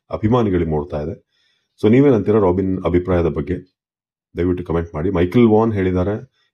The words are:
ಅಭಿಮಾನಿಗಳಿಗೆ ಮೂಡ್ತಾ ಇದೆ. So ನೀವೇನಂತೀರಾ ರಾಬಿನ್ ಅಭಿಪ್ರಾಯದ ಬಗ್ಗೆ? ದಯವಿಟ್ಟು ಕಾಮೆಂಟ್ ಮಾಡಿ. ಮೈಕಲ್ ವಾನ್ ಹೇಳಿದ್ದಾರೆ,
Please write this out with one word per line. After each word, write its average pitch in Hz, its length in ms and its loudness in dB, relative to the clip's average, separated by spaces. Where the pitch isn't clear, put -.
ಅಭಿಮಾನಿಗಳಿಗೆ 104 600 0
ಮೂಡ್ತಾ 73 320 -6
ಇದೆ. 78 220 -10
So 107 80 4
ನೀವೇನಂತೀರಾ 117 500 4
ರಾಬಿನ್ 92 440 0
ಅಭಿಪ್ರಾಯದ 87 420 0
ಬಗ್ಗೆ? 78 280 -4
ದಯವಿಟ್ಟು 87 280 -2
ಕಾಮೆಂಟ್ 82 300 -6
ಮಾಡಿ. 80 160 -4
ಮೈಕಲ್ 95 380 2
ವಾನ್ 110 260 2
ಹೇಳಿದ್ದಾರೆ, 92 400 -2